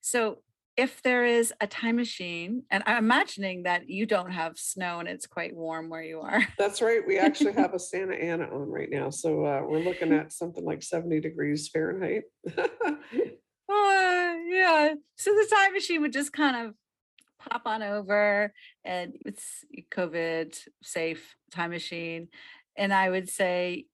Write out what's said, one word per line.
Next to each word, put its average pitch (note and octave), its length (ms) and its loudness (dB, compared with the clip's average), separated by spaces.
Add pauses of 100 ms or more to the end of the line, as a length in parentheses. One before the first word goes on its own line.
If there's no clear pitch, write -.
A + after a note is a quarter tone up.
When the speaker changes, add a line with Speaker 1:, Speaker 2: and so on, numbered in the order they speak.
Speaker 1:
So A3 400 0 (340)
if C4 260 0
there B3 220 4
is A#3 380 4
a G#3 40 0
time A#3 300 -2
machine, F#3 760 -4
and G3+ 160 0
I'm A3+ 160 4
imagining G3 600 2
that F3 260 0
you G3 160 -2
don't F#3 260 0
have E3 280 -4
snow F3 420 -6
and E3+ 80 -8
it's F3+ 180 -10
quite E3+ 300 -8
warm D#3+ 320 -6
where D#3+ 140 -10
you D#3+ 180 -10
are. - 320 2
<laughs> - 60 -20
Speaker 2:
That's G3+ 240 0
right. A3+ 220 4
We F#3+ 140 4
actually G#3+ 360 4
have F#3 180 2
a F#3 60 -2
Santa F#3 360 -4
Ana E3 300 -2
on C#3 240 -6
right D3 220 -6
now. C#3 180 -2
So, D3+ 380 0
uh, C#3 200 0
we're D#3 160 0
looking F3 300 0
at D#3 200 2
something E3+ 300 -8
like E3 200 -4
seventy E3+ 380 -2
degrees D3+ 480 -4
Fahrenheit. F#3 560 -2 (200)
<laughs> - 140 -6 (1120)
Speaker 1:
Oh, F#4 760 4
yeah. E4 460 6 (220)
So - 160 2
the G#4 220 6
time G4 200 6
machine F4+ 260 -2
would D4 120 0
just C#4 200 -4
kind C4 340 0
of G#3 80 -12 (640)
pop A#3 280 -8
on A3 160 -2
over, G#3 680 2 (320)
and F3+ 300 -6 (100)
it's - 400 -14 (260)
covid E3 680 -4 (240)
safe D#3+ 520 -6 (160)
time E3+ 200 -4
machine. E3 580 -8 (480)
And G3 180 0
I F#3+ 160 4
would F#3 180 -2
say F3+ 640 -2